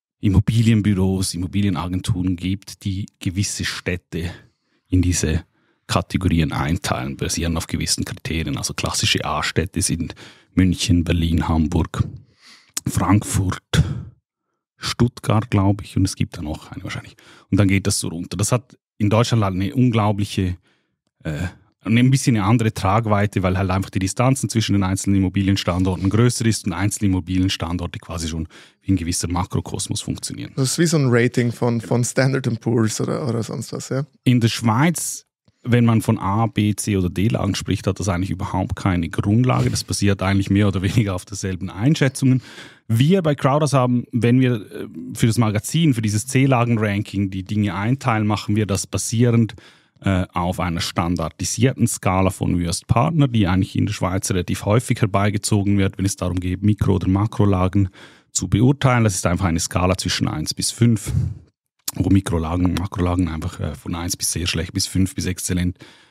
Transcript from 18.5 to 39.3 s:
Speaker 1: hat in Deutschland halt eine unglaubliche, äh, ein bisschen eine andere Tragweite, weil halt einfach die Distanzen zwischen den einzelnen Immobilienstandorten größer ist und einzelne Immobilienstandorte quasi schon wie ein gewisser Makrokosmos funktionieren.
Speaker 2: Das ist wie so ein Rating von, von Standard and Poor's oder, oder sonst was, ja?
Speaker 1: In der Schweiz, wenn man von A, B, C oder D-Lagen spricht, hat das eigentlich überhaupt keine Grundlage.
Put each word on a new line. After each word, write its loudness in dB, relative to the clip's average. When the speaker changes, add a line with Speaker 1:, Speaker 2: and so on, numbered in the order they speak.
Speaker 1:
hat -2
in 2
Deutschland 4
halt 0
eine -2
unglaubliche, 0
äh, -4
ein 4
bisschen 2
eine 0
andere 2
Tragweite, 0
weil 2
halt 0
einfach -2
die -4
Distanzen 0
zwischen 0
den 2
einzelnen 0
Immobilienstandorten 0
größer 2
ist 0
und -2
einzelne -2
Immobilienstandorte -2
quasi -8
schon -6
wie 0
ein 4
gewisser -2
Makrokosmos -4
funktionieren. -8
Speaker 2:
Das 0
ist -4
wie 4
so 2
ein 2
Rating 2
von, 0
von 0
Standard 0
and -2
Poor's 0
oder, -4
oder -2
sonst -10
was, -8
ja? -4
Speaker 1:
In 4
der 4
Schweiz, 0
wenn 4
man 4
von 0
A, 0
B, 0
C -2
oder 2
D-Lagen 0
spricht, -4
hat -2
das -4
eigentlich -2
überhaupt -4
keine 0
Grundlage. 2